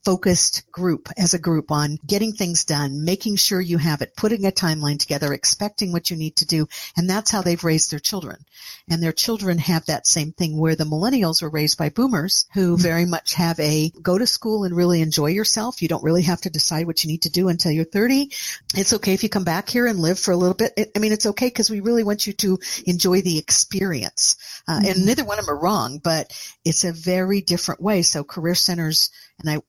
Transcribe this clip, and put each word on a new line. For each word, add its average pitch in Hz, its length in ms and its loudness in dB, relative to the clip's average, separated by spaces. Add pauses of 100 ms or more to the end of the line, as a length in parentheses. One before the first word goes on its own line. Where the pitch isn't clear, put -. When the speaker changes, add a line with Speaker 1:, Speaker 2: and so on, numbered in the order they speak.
Speaker 1:
focused - 640 0
group, 175 380 -2 (100)
as 185 160 2
a 175 40 -2
group, 160 340 0
on 147 340 0
getting 202 260 0
things 175 320 -2
done, 147 400 -2
making 196 320 -2
sure 190 240 2
you 170 180 0
have 151 240 0
it, - 140 -8
putting 214 300 0
a 190 60 2
timeline 151 460 0
together, 143 340 -2
expecting 202 600 -2
what 175 180 -2
you 170 60 -6
need 160 200 -4
to 160 100 2
do. 156 220 2 (280)
And 175 140 0
that's 208 200 0
how 202 120 0
they've 170 220 0
raised 160 260 2
their 147 80 -6
children. - 460 -6 (440)
And 165 140 0
their 160 100 2
children 196 460 0
have 160 280 0
that 151 200 -4
same 156 260 0
thing, 160 260 -4
where 160 180 2
the 156 80 -2
millennials 170 580 2
were 156 80 -6
raised 151 280 0
by 151 100 0
boomers 202 680 0
who 180 200 2
Speaker 2:
Mm-hmm. 180 80 2
Speaker 1:
very 170 240 2
much - 280 -4
have 170 260 0
a 151 300 0 (120)
go 185 160 2
to 240 80 0
school 214 380 -2
and 175 120 -2
really 175 260 4
enjoy 156 280 0
yourself. 214 520 -2
You 165 60 -2
don't 160 160 -2
really 165 180 4
have 170 200 0
to 180 80 -6
decide 160 360 -2
what 165 160 -2
you 160 80 -2
need 165 120 -2
to 165 80 0
do 185 180 0
until 170 240 0
you're 160 120 0
thirty. 254 460 0 (440)
It's 196 200 0
okay 202 200 0
if 190 80 0
you 220 60 0
come 190 160 0
back 170 240 -2
here 247 180 2
and 214 140 0
live 165 180 2
for 196 140 0
a 175 40 4
little 180 180 4
bit. - 220 0
It, 214 200 -2
I - 20 0
mean, 214 140 2
it's 214 140 0
okay 226 240 0
'cause 220 200 0
we 208 100 -4
really 226 240 2
want 208 220 0
you 202 80 -6
to 190 240 2 (280)
enjoy 180 360 4
the 160 160 0
experience. - 960 -2 (320)
Uh, 156 160 0
and 185 120 2
Speaker 2:
Mm-hmm. 185 100 4
Speaker 1:
neither 254 180 2
one 208 140 -4
of 214 80 -6
them 147 80 -2
are 143 60 -6
wrong, 151 420 0
but 160 300 -2 (320)
it's 165 200 0
a 170 80 -2
very 180 480 0
different - 400 -4
way. 190 220 2
So 147 220 0
career 170 300 -2
centers, 170 560 2 (280)
and 160 120 -2
I 151 80 0 (100)